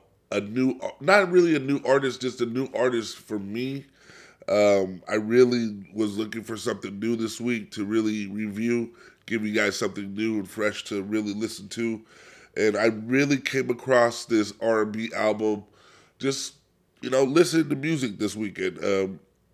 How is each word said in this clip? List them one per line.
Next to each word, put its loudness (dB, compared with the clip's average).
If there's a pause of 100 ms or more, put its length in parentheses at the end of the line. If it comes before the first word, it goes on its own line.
(340)
a 0
new, -2 (220)
not 4
really 4
a -2
new -2
artist, 2
just -4
a 0
new -4
artist 0
for -8
me. -8 (640)
Um, 4
I -2
really 4 (100)
was -2
looking -6
for -10
something -6
new 0
this -6
week -4
to -8
really -2
review, -4 (300)
give -4
you -4
guys 0
something -6
new -2
and -4
fresh -4
to -4
really -2
listen -8
to. -4 (540)
And 2
I 2
really 2
came -2
across 2
this 2
R 2
and -2
B -6
album, 0 (520)
just, -4 (480)
you -8
know, 4
listening 4
to -2
music -2
this -2
weekend. -6
Um, 0 (340)